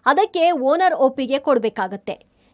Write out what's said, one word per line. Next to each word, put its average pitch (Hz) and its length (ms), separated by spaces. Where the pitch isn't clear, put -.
ಅದಕ್ಕೆ 349 460
ಓನರ್ 320 420
ಒಪ್ಪಿಗೆ 269 440
ಕೊಡ್ಬೇಕಾಗತ್ತೆ. 214 880